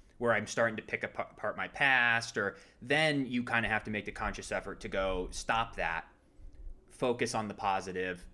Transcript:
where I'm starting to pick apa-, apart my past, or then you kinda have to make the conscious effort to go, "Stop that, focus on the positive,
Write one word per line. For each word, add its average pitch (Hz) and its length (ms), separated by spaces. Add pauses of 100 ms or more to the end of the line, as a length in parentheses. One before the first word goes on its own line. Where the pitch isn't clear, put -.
(180)
where 117 140
I'm 107 140
starting 113 300
to 107 60
pick - 220
apa-, - 320
apart 104 200
my 95 120
past, 120 720
or 101 180 (240)
then 143 460
you 120 160
kinda 117 260
have 107 160
to 110 60
make 104 140
the 104 80
conscious 104 400
effort 98 280
to - 80
go, 95 440
"Stop 117 440
that, 82 280 (840)
focus 123 440
on 110 140
the 98 60
positive, 92 800